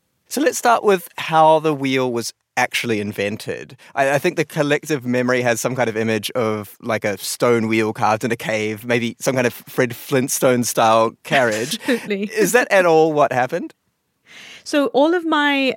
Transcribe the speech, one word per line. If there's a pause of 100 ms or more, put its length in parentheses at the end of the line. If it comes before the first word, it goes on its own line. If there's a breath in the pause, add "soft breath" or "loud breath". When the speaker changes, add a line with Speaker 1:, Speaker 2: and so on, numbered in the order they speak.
(280)
Speaker 1:
So
let's
start
with
how
the
wheel
was (240)
actually
invented. (180 loud breath)
I,
I
think
the
collective
memory
has
some
kind
of
image
of,
like,
a
stone
wheel
carved
in
a
cave,
maybe
some
kind
of
Fred
Flintstone
style (100)
carriage.
Speaker 2:
<laughs>
Absolutely. (100)
Speaker 1:
Is
that
at
all
what
happened? (920 loud breath)
Speaker 2:
So
all
of
my,